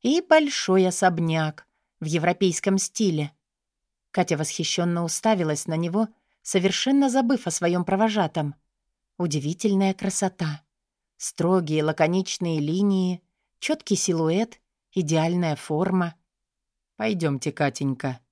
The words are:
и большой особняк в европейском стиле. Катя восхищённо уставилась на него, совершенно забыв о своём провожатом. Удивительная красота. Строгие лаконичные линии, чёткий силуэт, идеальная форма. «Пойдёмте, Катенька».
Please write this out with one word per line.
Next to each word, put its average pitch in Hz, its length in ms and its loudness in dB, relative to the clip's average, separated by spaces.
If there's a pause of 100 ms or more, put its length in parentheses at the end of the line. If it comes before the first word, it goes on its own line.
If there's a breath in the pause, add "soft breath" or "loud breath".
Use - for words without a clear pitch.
и 302 200 2
большой 277 640 4
особняк 165 800 0 (320)
в 160 60 -8
европейском 175 720 0
стиле. 156 520 0 (800)
Катя 175 280 0
восхищённо 170 640 -2
уставилась 170 640 0
на 156 80 -2
него, 175 320 0 (340 soft breath)
совершенно 254 680 0
забыв 247 340 0
о 170 60 -4
своём 175 340 0
провожатом. 190 680 0 (640)
Удивительная 180 760 0
красота. 185 680 -4 (540)
Строгие 160 680 0
лаконичные 170 760 0
линии, 180 600 0 (380)
чёткий 302 380 -2
силуэт, 175 600 0 (340)
идеальная 165 600 0
форма. 175 600 -2 (800)
«Пойдёмте, 160 560 -2
Катенька». 135 680 -4 (120)